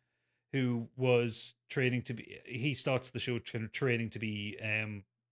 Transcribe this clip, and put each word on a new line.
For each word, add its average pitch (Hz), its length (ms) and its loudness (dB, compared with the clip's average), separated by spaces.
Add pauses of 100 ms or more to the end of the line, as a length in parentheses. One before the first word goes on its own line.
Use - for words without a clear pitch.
(520)
who 123 440 0
was 120 580 4 (160)
training 127 320 2
to 131 120 -6
be, - 300 -12
he 127 300 -2
starts 131 360 2
the - 80 -6
show 120 200 0
tra-, 110 300 -6
training 117 420 0
to - 80 -6
be, 104 440 -4
um, 107 420 -4 (280)